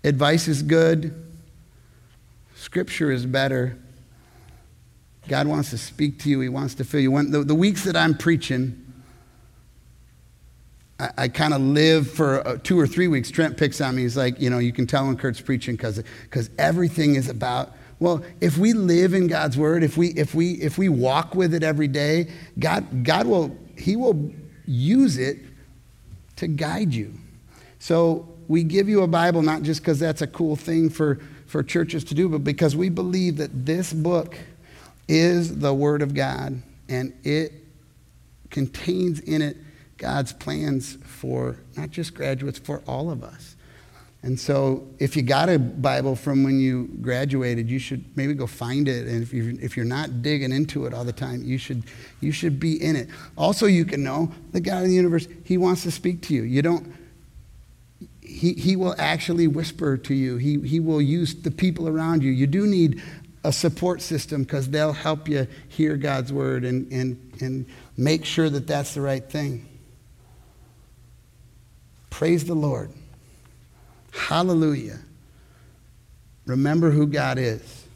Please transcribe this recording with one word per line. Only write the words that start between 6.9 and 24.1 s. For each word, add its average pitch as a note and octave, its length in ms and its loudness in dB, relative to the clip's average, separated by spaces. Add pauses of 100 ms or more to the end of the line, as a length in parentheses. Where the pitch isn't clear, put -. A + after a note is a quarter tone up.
you. C3 100 4
When C#3 200 2
the, D3 120 2
the D3 120 2
weeks F#3+ 300 4
that E3+ 120 0
I'm D#3+ 180 4
preaching, C3 720 0 (2250)
I, C3+ 160 -4
I B2+ 120 0
kinda D3 300 0
live D3 520 6
for, C3+ 360 0
uh, B2+ 160 -4
two F#3 160 4
or D3 80 6
three F3+ 220 2
weeks. C3+ 220 2
Trent D#3+ 260 0
picks D3 240 0
on B2+ 160 0
me. B2+ 60 0
He's A#2+ 120 -2
like, B2+ 240 0
"You B2 120 0
know, B2 80 0
you A#2+ 160 0
can B2+ 120 0
tell C#3 200 0
when C3 100 0
Kurt's B2+ 240 -4
preaching B2 380 -2
'cause, G#2+ 240 -4 (280)
'cause A#2+ 280 -4
everything D#3+ 560 2
is C3 160 0
about," B2 440 -4 (240)
well, E3+ 240 0 (200)
if D#3+ 160 2
we A3+ 160 4
live F3+ 400 4
in F#3 120 4
God's D3+ 300 0
word, D#3+ 260 4
if D3 140 0
we, E3+ 120 4
if D#3+ 260 -2
we, E3+ 220 2
if D3+ 200 -2
we F#3+ 140 4
walk C#3 440 2
with F3+ 200 2
it D#3+ 80 0
every D#3 260 2
day, D3+ 420 0 (280)
God, B2+ 460 -2
God F3+ 220 4
will, F3+ 300 2 (220)
he G3 180 0
will F3 340 0 (360)